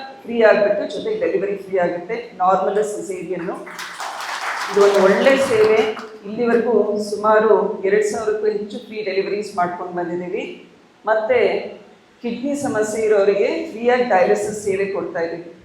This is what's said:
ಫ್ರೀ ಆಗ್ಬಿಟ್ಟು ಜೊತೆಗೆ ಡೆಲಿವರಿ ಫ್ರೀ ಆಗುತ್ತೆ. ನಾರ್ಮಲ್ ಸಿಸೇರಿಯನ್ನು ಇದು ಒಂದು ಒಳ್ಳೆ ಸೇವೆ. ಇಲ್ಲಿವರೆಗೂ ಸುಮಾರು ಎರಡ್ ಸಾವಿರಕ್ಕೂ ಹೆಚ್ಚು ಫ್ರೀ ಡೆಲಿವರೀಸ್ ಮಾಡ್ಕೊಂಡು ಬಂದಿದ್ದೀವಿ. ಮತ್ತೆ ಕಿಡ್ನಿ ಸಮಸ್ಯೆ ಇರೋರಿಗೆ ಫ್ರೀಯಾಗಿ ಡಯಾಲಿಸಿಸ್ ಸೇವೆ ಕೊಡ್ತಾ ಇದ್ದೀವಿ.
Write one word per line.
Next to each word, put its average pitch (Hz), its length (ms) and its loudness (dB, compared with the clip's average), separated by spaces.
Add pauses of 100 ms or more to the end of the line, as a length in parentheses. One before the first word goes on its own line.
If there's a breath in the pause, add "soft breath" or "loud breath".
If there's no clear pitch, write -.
(220)
ಫ್ರೀ 233 200 0
ಆಗ್ಬಿಟ್ಟು - 540 4
ಜೊತೆಗೆ 214 300 -4
ಡೆಲಿವರಿ 190 300 -2
ಫ್ರೀ 190 220 -4
ಆಗುತ್ತೆ. 175 580 -4
ನಾರ್ಮಲ್ 190 480 2
ಸಿಸೇರಿಯನ್ನು 180 680 -6 (1160)
ಇದು 202 100 4
ಒಂದು 202 220 6
ಒಳ್ಳೆ 240 320 6
ಸೇವೆ. 220 600 2 (280)
ಇಲ್ಲಿವರೆಗೂ 220 800 0
ಸುಮಾರು 208 840 2
ಎರಡ್ 202 200 4
ಸಾವಿರಕ್ಕೂ 214 420 -2
ಹೆಚ್ಚು 208 320 -2
ಫ್ರೀ 214 240 -10
ಡೆಲಿವರೀಸ್ 190 540 -4
ಮಾಡ್ಕೊಂಡು 175 360 -2
ಬಂದಿದ್ದೀವಿ. 175 760 -6 (380)
ಮತ್ತೆ 220 520 2 (640)
ಕಿಡ್ನಿ 247 340 -4
ಸಮಸ್ಯೆ 220 480 -2
ಇರೋರಿಗೆ 214 680 2
ಫ್ರೀಯಾಗಿ 240 340 2
ಡಯಾಲಿಸಿಸ್ 208 600 2
ಸೇವೆ 196 200 0
ಕೊಡ್ತಾ 175 360 -4
ಇದ್ದೀವಿ. 170 340 -6 (100)